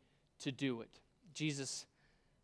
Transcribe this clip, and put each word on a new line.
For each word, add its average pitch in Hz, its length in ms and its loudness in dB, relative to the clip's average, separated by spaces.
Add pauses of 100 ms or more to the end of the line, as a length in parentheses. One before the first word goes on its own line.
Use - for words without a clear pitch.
(400)
to 143 120 0
do 120 300 2
it?" - 180 -18 (320)
Jesus 139 540 0 (580)